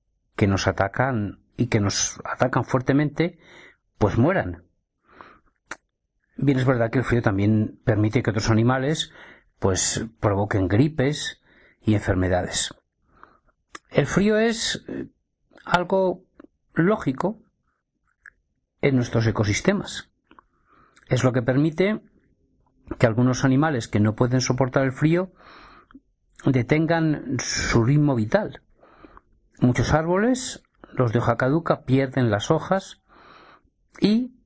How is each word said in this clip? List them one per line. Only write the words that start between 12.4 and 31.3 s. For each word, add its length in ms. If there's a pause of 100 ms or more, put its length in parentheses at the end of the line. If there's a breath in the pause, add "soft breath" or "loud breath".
El 160
frío 320
es, 500
eh, 200 (580)
algo 600 (480)
lógico 680 (1400)
en 140
nuestros 300
ecosistemas. 840 (960 soft breath)
Es 160
lo 80
que 100
permite 600 (960)
que 80
algunos 380
animales 420
que 140
no 120
pueden 280
soportar 420
el 80
frío 400 (1120 loud breath)
detengan 960
su 440
ritmo 300
vital. 480 (960 loud breath)
Muchos 340
árboles, 680 (280)
los 220
de 60
hoja 180